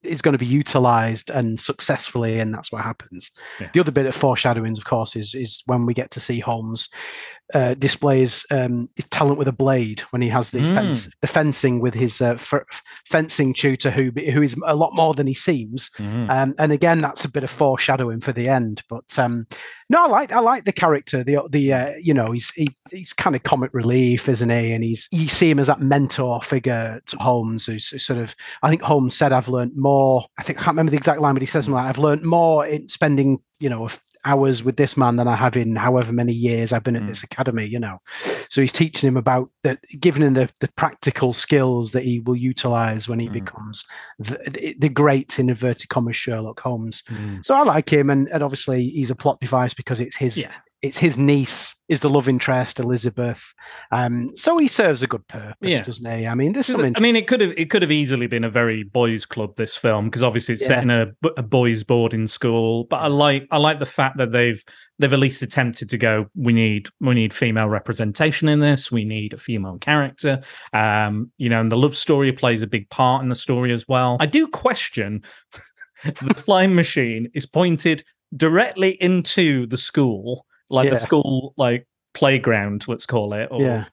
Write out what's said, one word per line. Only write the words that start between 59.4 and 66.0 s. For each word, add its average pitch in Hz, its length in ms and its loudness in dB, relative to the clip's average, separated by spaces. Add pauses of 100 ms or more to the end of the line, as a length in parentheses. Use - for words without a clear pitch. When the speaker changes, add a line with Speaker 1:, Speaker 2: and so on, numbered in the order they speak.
Speaker 2:
this 110 200 -6
film, 107 340 0
'cause 117 120 -2
obviously 120 320 0
it's 110 100 -4
set 131 120 4
Speaker 1:
Yeah. 123 60 0
Speaker 2:
in 123 80 2
a, 117 160 4 (300)
a 135 60 -6
boys' 117 400 2
boarding 113 460 0
school. 117 560 0
But 135 140 -2
I 156 100 -2
like, 143 420 2
I 160 80 0
like 147 220 2
the 143 60 -2
fact 135 320 -2
that 123 140 0
they've, 120 300 0 (380)
they've 139 120 4
at 139 60 4
least 135 240 0
attempted 120 480 -2
to 123 80 -4
go, 107 280 2 (100)